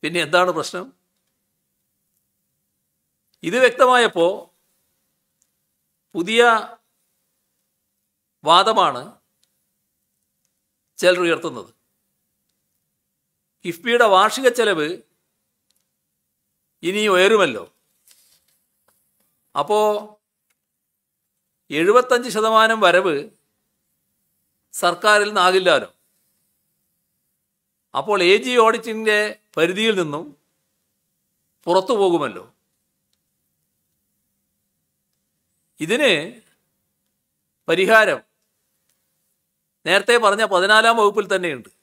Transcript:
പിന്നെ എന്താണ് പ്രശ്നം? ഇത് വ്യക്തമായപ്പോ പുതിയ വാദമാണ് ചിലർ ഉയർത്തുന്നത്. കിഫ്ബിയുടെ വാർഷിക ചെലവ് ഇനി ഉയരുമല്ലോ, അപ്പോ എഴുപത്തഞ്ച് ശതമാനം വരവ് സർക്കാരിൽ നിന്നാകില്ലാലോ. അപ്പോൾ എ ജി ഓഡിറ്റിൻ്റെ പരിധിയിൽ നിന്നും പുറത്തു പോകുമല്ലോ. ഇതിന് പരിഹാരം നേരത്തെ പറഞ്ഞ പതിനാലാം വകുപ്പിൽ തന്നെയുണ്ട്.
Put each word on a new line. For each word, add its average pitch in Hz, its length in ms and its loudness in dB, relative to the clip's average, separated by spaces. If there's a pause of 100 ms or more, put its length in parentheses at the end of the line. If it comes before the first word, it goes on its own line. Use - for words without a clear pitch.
പിന്നെ 165 180 -6
എന്താണ് 175 320 0
പ്രശ്നം? 160 340 -10 (2500)
ഇത് 185 160 -6
വ്യക്തമായപ്പോ 247 680 2 (1900)
പുതിയ 214 280 0 (2000)
വാദമാണ് 190 580 0 (2000)
ചിലർ 180 220 2
ഉയർത്തുന്നത്. 156 500 -4 (1900)
കിഫ്ബിയുടെ 233 440 -2
വാർഷിക 214 400 2
ചെലവ് 208 400 -2 (1900)
ഇനി 190 260 -4
ഉയരുമല്ലോ, 180 560 2 (1900)
അപ്പോ 208 260 -2 (1900)
എഴുപത്തഞ്ച് 240 600 0
ശതമാനം 220 500 0
വരവ് 180 340 2 (1600)
സർക്കാരിൽ 208 560 0
നിന്നാകില്ലാലോ. 180 580 2 (2000)
അപ്പോൾ 196 280 -4
എ 180 160 4
ജി 254 200 -6
ഓഡിറ്റിൻ്റെ 220 600 0 (340)
പരിധിയിൽ 185 440 -2
നിന്നും 160 280 -6 (1400)
പുറത്തു 185 280 0
പോകുമല്ലോ. 156 500 -2 (3250)
ഇതിന് 226 320 -2 (1600)
പരിഹാരം 208 520 2 (1700)
നേരത്തെ 196 320 0
പറഞ്ഞ 214 260 0
പതിനാലാം 214 520 2
വകുപ്പിൽ 208 320 0
തന്നെയുണ്ട്. 170 420 -6 (120)